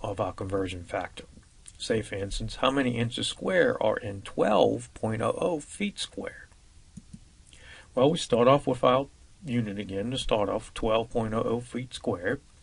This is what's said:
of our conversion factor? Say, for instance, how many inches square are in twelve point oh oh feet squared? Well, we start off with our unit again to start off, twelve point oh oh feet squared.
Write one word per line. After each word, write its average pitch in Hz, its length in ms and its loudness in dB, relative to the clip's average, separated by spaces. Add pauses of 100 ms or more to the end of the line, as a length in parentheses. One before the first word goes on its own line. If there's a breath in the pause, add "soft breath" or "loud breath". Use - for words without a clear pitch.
of 104 200 -4
our 92 100 0
conversion 95 540 -4
factor? - 400 -8 (520)
Say, 113 240 -2
for 107 140 -8
instance, 98 420 -6
how 131 140 4
many 127 240 0
inches 117 320 -2
square 165 560 2
are 107 140 2
in 101 240 -6
twelve 113 720 2
point 110 280 -2
oh 113 160 0
oh 170 220 0
feet - 400 -6
squared? - 480 -10 (1500 loud breath)
Well, 127 160 6
we 180 80 2
start 120 300 4
off 139 200 6
with 131 180 0
our 131 220 6 (380)
unit 113 340 -2
again 98 320 -6
to 131 60 -4
start 104 300 2
off, 101 260 -4
twelve 113 360 0
point 113 240 -2
oh 113 100 0
oh 117 160 0
feet 123 340 -10
squared. 104 460 -4 (240)